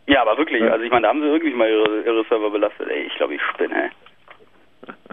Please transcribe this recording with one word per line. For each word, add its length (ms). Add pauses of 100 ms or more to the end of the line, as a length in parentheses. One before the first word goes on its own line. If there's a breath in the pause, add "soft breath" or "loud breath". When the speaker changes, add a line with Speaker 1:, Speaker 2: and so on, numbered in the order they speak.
Speaker 1:
Ja, 160
aber 160
wirklich. 240
Speaker 2:
Ja. 80
Speaker 1:
Also 120
ich 60
meine, 140
da 60
haben 120
sie 100
wirklich 220
mal 160
ihre, 320
ihre 240
Server 240
belastet. 400
Ey, 140
ich 120
glaube, 200
ich 80
spinne, 400
ey. 1120 (200)